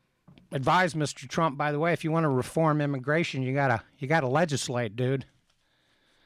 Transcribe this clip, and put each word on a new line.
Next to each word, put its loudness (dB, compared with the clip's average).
advise 2
Mister -4
Trump, -2
by -2
the -2
way, 0
if -4
you -2
want 2
to 2
reform 2
immigration, -2
you -2
gotta, 2
you -8
gotta 2
legislate, 0
dude. -2